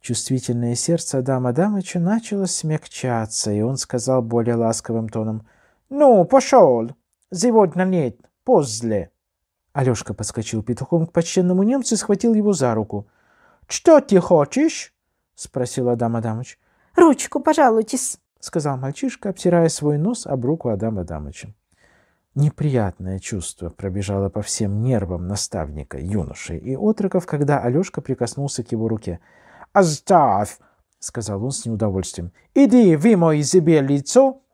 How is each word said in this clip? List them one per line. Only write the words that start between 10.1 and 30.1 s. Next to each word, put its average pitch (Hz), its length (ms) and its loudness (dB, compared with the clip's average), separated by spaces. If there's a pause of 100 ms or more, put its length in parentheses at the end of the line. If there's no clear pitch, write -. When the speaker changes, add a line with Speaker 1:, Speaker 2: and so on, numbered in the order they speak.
Speaker 1:
подскочил 110 520 -6
петухом 165 420 -2
к - 60 -12
почтенному 180 500 0
немцу 240 320 0
и 208 40 -2
схватил 220 360 0
его 208 180 2
за 131 220 0
руку. 107 320 -6 (640)
«Что 311 320 6
ты 196 180 4
хочешь?» 175 760 0 (440)
спросил 123 540 -4
Адам 117 260 0
Адамыч. 113 420 -6 (380)
Speaker 2:
«Ручку, 311 420 4
пожалуйтесь», 254 800 0 (220)
Speaker 1:
сказал 143 380 -4
мальчишка, 143 500 -6
обтирая 170 400 2
свой 147 280 0
нос 208 300 -2
об 131 180 -4
руку 139 260 -2
Адама 107 320 -4
Адамыча. 80 520 -12 (840)
Неприятное 117 840 -2
чувство 90 520 -10
пробежало 98 580 -4
по 107 120 -6
всем 104 420 -4
нервам 95 440 -2
наставника, 76 720 -8
юноши 82 580 -6
и 123 200 -8
отроков, 196 500 -2
когда 143 340 -2
Алешка 143 400 -2
прикоснулся 135 640 -6
к - 80 -10
его 113 180 -4
руке. 104 300 -6 (540)
«Оставь!» 151 840 2 (420)